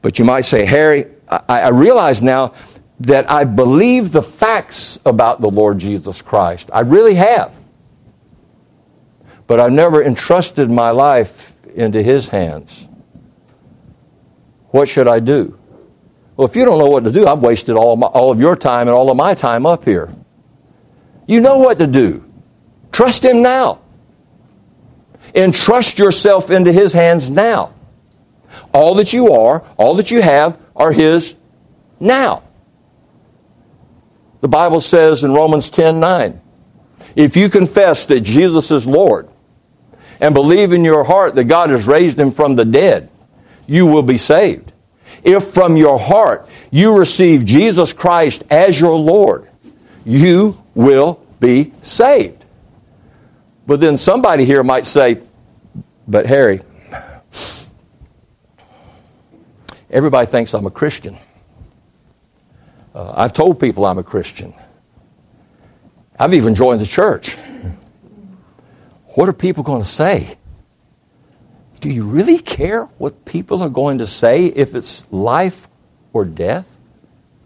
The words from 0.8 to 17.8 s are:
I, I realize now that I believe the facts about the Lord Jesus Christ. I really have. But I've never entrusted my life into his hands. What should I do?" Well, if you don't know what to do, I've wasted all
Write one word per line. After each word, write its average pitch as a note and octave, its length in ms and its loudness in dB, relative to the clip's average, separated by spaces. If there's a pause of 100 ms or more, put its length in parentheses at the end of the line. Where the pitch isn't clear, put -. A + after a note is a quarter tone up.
I, A#2 340 -2
I C3 60 2
realize D3 540 2
now C3 300 -2 (480)
that C3+ 280 0
I D3 140 0
believe D3+ 720 0
the D#3 100 0
facts - 840 -6
about A#2 360 0
the G#2+ 100 -2
Lord G2+ 280 0
Jesus F#2+ 440 -10
Christ. F2 500 -4
I A2 80 -2
really G3 340 2
have. G3 360 0 (2000)
But A#2 100 2
I've A#2+ 140 2
never D#3 280 2
entrusted C#3+ 680 -2
my A#2 200 0
life B2+ 640 -2 (220)
into A2 280 -4
his B2+ 260 0
hands. D#2+ 560 -8 (1900)
What C#3 180 0
should C3 200 0
I A#2 100 2
do?" B2 400 -4 (760)
Well, C3+ 140 0
if - 80 -6
you B3+ 80 2
don't G3+ 140 2
know C#3+ 100 4
what C3+ 160 2
to A2 80 -2
do, G3 140 2
I've D3 140 0
wasted A#2 360 0
all A#2 160 2